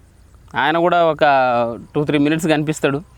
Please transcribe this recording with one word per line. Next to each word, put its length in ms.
ఆయన 220
కూడా 280
ఒక 140
టూ 80
త్రీ 140
మినిట్స్ 300
కనిపిస్తాడు. 540